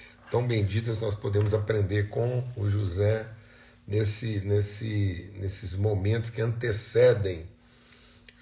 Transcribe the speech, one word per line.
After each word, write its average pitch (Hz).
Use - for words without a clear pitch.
tão 123
benditas 110
que 113
nós 104
podemos 104
aprender 104
com 123
o 104
José 101
nesse, 104
nesse, 101
nesses 95
momentos 104
que -
antecedem, 110